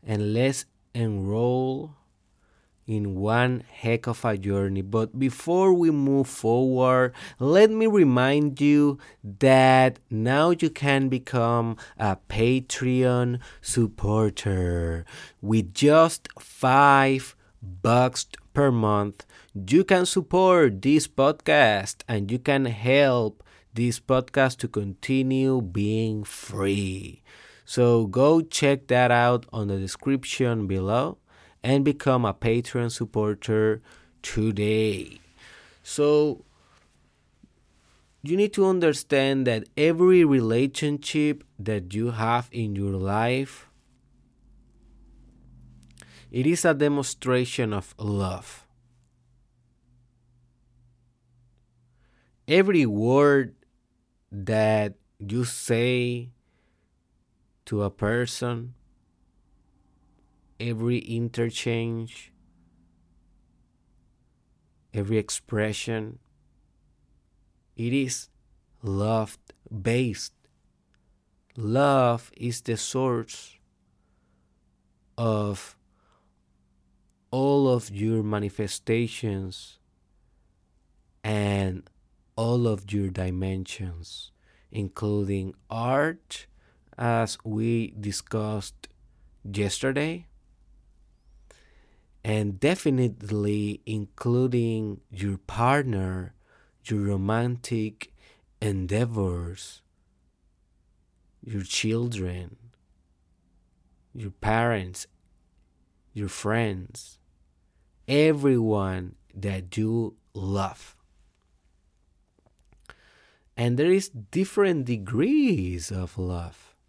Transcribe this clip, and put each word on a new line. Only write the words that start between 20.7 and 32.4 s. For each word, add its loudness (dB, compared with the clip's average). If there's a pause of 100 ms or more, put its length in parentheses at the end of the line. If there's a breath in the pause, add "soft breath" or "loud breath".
this 4
podcast 2
and -4
you -2
can 0
help 2 (300 soft breath)
this -2
podcast 0
to -6
continue 0
being -2
free. -6 (420 loud breath)
So 4
go 4
check 0
that 4
out 4
on -4
the -2
description -2
below -2 (460 soft breath)
and 2
become 2
a 0
Patreon -2